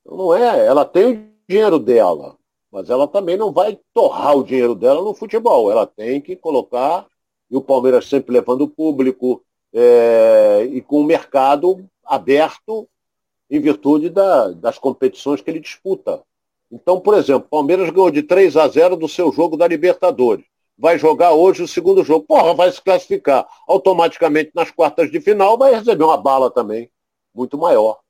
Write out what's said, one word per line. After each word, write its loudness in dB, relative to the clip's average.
Então -20
não 0
é, 2
ela 2
tem 2
o -6
dinheiro 2
dela, 0
mas -12
ela 0
também -4
não -4
vai -2
torrar 0
o 0
dinheiro -2
dela 0
no -6
futebol. -2
Ela 0
tem -8
que -14
colocar, -4
e -6
o -2
Palmeiras 0
sempre -4
levando 0
o -2
público, -4
é, 4
e -8
com -2
o 0
mercado 0
aberto -4
em -2
virtude -2
da, 0
das -8
competições -6
que -10
ele -10
disputa. -10
Então, -4
por 0
exemplo, 0
Palmeiras -2
ganhou 2
de -4
três 2
a 4
zero 2
do -8
seu -2
jogo -2
da 2
Libertadores. 0
Vai 0
jogar 2
hoje 2
o -8
segundo 0
jogo. -2
Porra, 2
vai 2
se -16
classificar. -2
Automaticamente, 0
nas -4
quartas -2
de -6
final, 0
vai 4
receber -2
uma 2
bala 0
também, -6
muito -8
maior. 0